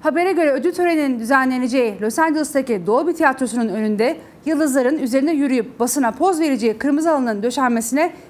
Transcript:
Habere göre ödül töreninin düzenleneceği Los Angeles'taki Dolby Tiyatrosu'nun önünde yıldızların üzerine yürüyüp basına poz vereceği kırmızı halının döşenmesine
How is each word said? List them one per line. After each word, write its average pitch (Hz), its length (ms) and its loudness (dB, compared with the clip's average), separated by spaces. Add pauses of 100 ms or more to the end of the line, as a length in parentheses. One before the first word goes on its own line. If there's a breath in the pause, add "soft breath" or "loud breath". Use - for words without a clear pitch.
Habere 339 320 0
göre 311 200 2
ödül 302 200 0
töreninin 311 460 0
düzenleneceği 254 800 0
Los 220 180 -2
Angeles'taki 285 680 0
Dolby 277 260 2
Tiyatrosu'nun 262 560 0
önünde 214 480 0 (280 loud breath)
yıldızların 285 540 2
üzerine 269 340 0
yürüyüp 262 480 -2
basına 240 300 0
poz 339 300 0
vereceği 233 380 0
kırmızı 302 320 0
halının 240 320 0
döşenmesine 254 680 0 (180 loud breath)